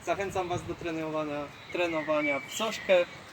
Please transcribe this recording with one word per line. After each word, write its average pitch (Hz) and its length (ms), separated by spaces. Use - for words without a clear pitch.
Zachęcam 180 440
was 175 180
do 170 100
trenowania, 156 720
trenowania 156 680
w - 180
Zośkę, 202 480